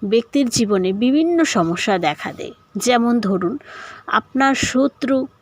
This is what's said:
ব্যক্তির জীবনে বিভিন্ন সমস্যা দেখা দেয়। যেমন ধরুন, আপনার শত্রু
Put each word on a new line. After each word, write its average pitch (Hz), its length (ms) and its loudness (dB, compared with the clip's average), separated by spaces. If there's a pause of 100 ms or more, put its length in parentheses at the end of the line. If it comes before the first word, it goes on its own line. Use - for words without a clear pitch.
ব্যক্তির 233 460 0
জীবনে 196 440 0
বিভিন্ন 302 500 2
সমস্যা 180 540 0
দেখা 156 360 -2
দেয়। - 180 -12 (240)
যেমন 240 440 2
ধরুন, 190 380 0 (500)
আপনার 262 480 0
শত্রু 262 720 0 (140)